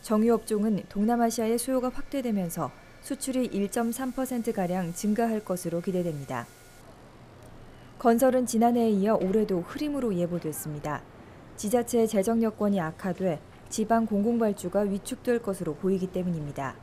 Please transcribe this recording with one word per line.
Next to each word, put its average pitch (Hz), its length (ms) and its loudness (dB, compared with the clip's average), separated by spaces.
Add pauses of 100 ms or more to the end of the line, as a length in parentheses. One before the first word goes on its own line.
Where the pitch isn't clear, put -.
정유 220 320 4
업종은 214 540 0
동남아시아의 226 680 2
수요가 254 300 0
확대되면서 202 800 -2 (320)
수출이 254 440 -2
일점삼 233 680 -2
퍼센트 247 400 -4
가량 180 420 -2
증가할 214 500 0
것으로 170 360 -4
기대됩니다. 151 680 -4 (1500)
건설은 247 480 4
지난해에 233 440 4
이어 202 260 4
올해도 190 460 2
흐림으로 277 520 -2
예보됐습니다. 156 880 -4 (540)
지자체의 233 500 2
재정 226 340 2
여건이 208 400 2
악화돼 170 600 -2 (280)
지방 226 380 2
공공발주가 208 760 0
위축될 233 600 -2
것으로 185 320 -4
보이기 190 320 0
때문입니다. 156 760 -4